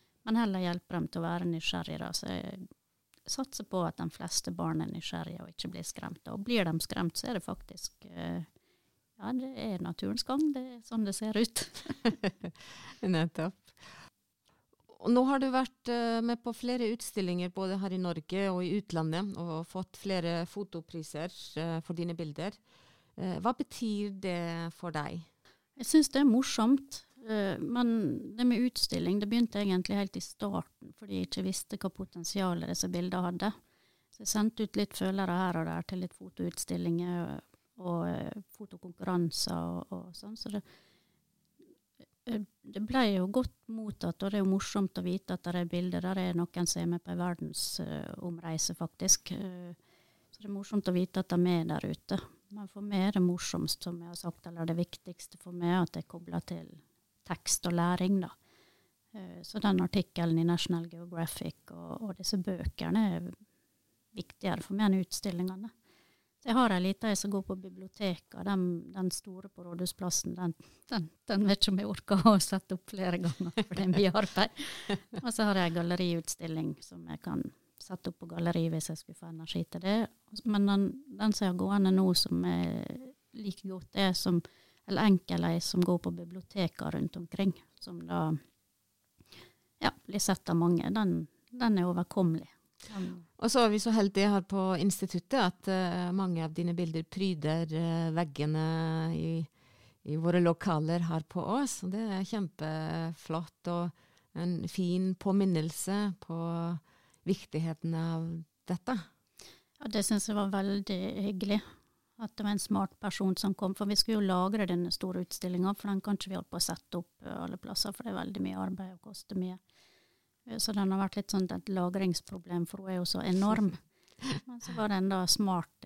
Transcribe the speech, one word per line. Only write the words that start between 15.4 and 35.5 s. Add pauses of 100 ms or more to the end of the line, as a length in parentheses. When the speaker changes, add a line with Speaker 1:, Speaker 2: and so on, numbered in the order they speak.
Speaker 2:
vært,
eh,
med
på
flere
utstillinger,
både
her
i
Norge
og
i
utlandet,
og
fått
flere (100)
fotopriser, (260)
eh,
for
dine
bilder. (580)
Eh,
hva
betyr
det
for
deg? (580)
Speaker 1:
Jeg
synes
det
er
morsomt, (220)
eh,
men (440)
det
med
utstilling,
det
begynte
egentlig
helt
i
starten,
fordi
jeg
ikke
visste
hva
potensialet
disse
bildene
hadde. (600)
Så
jeg
sendte
ut
litt
følere
her